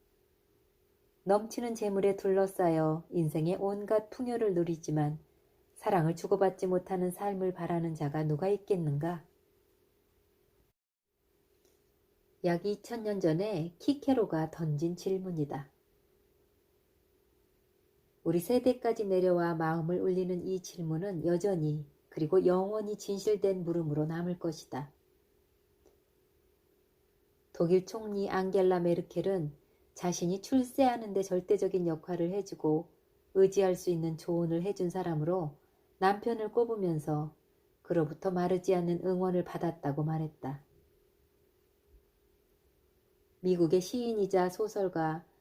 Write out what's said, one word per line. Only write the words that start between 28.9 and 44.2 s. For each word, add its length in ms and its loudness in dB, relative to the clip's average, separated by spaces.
자신이 480 -2
출세하는 680 2
데 100 0
절대적인 640 0
역할을 460 -2
해주고 560 -2
의지할 420 4
수 140 -4
있는 260 0
조언을 460 0
해준 280 -2
사람으로 640 -2
남편을 540 0
꼽으면서 840 0
그로부터 480 0
마르지 440 2
않는 300 0
응원을 400 0
받았다고 580 -4
말했다. 600 -4
미국의 400 4
시인이자 720 0